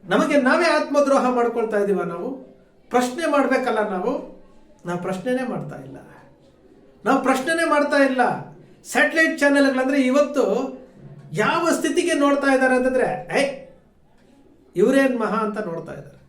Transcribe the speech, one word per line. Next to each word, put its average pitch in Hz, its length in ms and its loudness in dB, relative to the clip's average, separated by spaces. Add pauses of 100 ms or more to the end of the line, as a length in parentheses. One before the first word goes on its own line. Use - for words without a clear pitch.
ನಮಗೆ 277 320 2
ನಾವೇ 285 280 2
ಆತ್ಮದ್ರೋಹ 277 640 2
ಮಾಡ್ಕೊಳ್ತಾ 233 480 0
ಇದೀವ 196 240 0
ನಾವು? 175 320 -8 (560)
ಪ್ರಶ್ನೆ 277 400 0
ಮಾಡ್ಬೇಕಲ್ಲ 247 580 0
ನಾವು? 196 540 -6 (440)
ನಾವು 180 160 -6
ಪ್ರಶ್ನೆನೇ 247 460 -4
ಮಾಡ್ತಾ 147 280 -10
ಇಲ್ಲ, 135 200 -16 (1080)
ನಾವು 254 180 2
ಪ್ರಶ್ನೆನೇ 320 420 0
ಮಾಡ್ತಾ 294 320 2
ಇಲ್ಲ. 254 440 2 (520)
ಸ್ಯಾಟಲೈಟ್ 311 460 2
ಚಾನೆಲ್ಗಳಂದ್ರೆ 277 640 2
ಇವತ್ತು 254 720 0 (580)
ಯಾವ 302 380 0
ಸ್ಥಿತಿಗೆ 320 440 0
ನೋಡ್ತಾ 277 400 2
ಇದ್ದಾರೆ 254 220 4
ಅಂತಂದ್ರೆ, 254 520 0 (120)
"ಏ, - 280 -4 (1080)
ಇವ್ರೇನ್ 247 440 4
ಮಹಾ" 208 160 -2
ಅಂತ 214 220 -4
ನೋಡ್ತಾ 160 340 -8
ಇದ್ದಾರೆ. - 360 -18